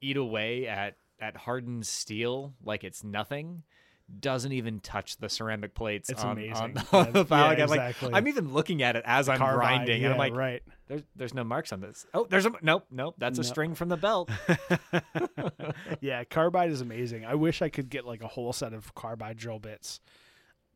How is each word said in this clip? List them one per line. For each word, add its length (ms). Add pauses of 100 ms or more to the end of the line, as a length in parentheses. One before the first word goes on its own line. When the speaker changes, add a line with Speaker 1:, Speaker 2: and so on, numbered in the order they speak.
Speaker 1:
eat 160
away 500
at, 300 (240)
at 160
hardened 480
steel 680 (100)
like 200
it's 200
nothing 600 (560)
doesn't 320
even 280
touch 380
the 100
ceramic 460
plates 340
Speaker 2:
It's 160
Speaker 1:
on, 140
Speaker 2:
amazing. 160
Speaker 1:
on 200 (180)
<laughs> 0 (140)
Speaker 2:
Yeah, 40
Speaker 1:
the 160
file 240
Speaker 2:
yeah, 80
Speaker 1:
guide. 100
Like, 120 (100)
Speaker 2:
exactly. 240
Speaker 1:
I'm 140
even 260
looking 280
at 140
it 80
as 240
I'm 80
Speaker 2:
Carbide, 220
Speaker 1:
grinding, 460
and 100
I'm 20
Speaker 2:
yeah, 20
Speaker 1:
like, 160
Speaker 2:
right. 280 (240)
Speaker 1:
"There's, 160 (140)
there's 180
no 100
marks 300
on 80
this. 320
Oh, 160
there's 160
a 20
m-, 140
nope, 280
nope. 280
That's 200
a 40
Speaker 2:
Nope. 80
Speaker 1:
string 240
from 160
the 80
belt." 320 (180)
Speaker 2:
<laughs> 1500
Yeah, 240
carbide 460
is 100
amazing. 440
I 100
wish 280
I 60
could 200
get, 180
like, 160
a 60
whole 240
set 200
of 220
carbide 420
drill 220
bits, 420 (760)